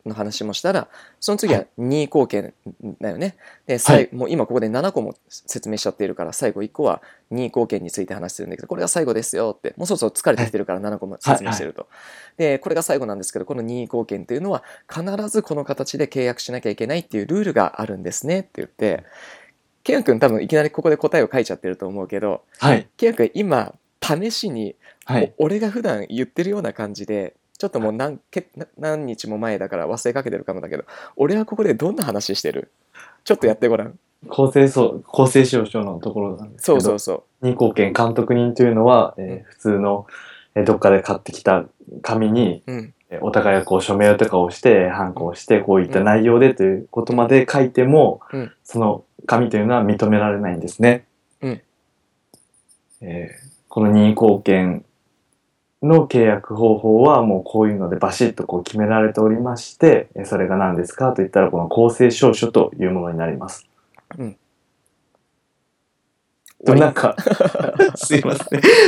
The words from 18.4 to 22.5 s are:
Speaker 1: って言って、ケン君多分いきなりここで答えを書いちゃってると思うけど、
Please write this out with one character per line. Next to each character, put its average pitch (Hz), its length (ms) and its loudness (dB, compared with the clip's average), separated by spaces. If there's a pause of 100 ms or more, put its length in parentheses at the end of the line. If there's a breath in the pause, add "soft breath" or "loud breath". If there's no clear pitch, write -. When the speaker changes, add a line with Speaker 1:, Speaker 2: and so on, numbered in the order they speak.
Speaker 1:
っ - 40 -6
て - 140 -20
言 - 80 -10
っ - 20 -16
て、 98 340 -4 (800 loud breath)
ケ 285 160 0
ン 240 60 -2
君 117 160 2
多 139 80 4
分 110 120 -2
い - 60 -6
き - 80 -2
な 151 80 4
り 151 80 -2
こ - 120 -8
こ 165 80 2
で 151 60 2
答 156 220 -2
え 123 60 2
を - 80 -2
書 135 80 0
い 110 40 0
ち - 60 -8
ゃ 90 40 -8
っ - 40 -10
て 95 100 -8
る 92 80 -6
と 95 120 -10
思 98 120 -10
う 92 60 -8
け 98 140 -8
ど、 104 240 -4 (160)